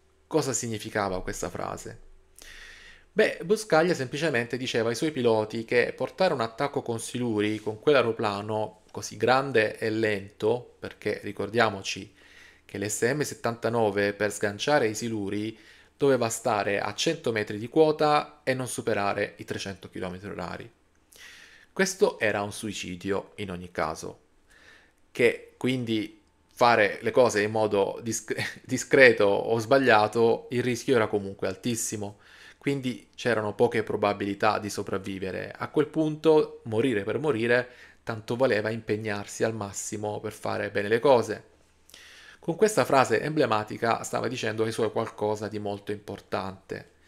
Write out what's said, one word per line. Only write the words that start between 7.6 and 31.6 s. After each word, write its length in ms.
quell'aeroplano 1040
così 240
grande 600
e 140
lento, 880
perché 460
ricordiamoci 920
che 140
l'S 240
M 200
settantanove 880
per 180
sganciare 560
i 80
siluri 640
doveva 320
stare 500
a 160
cento 380
metri 260
di 100
quota 760
e 100
non 140
superare 680
i 60
trecento 460
chilometri 380
orari. 420
Questo 480
era 220
un 100
suicidio 840
in 120
ogni 220
caso, 480
che 460
quindi 680
fare 500
le 80
cose 320
in 80
modo 500
discre-, 540
<laughs> 80
discreto 640
o 340
sbagliato, 920
il 120
rischio 320
era 140
comunque 400
altissimo, 720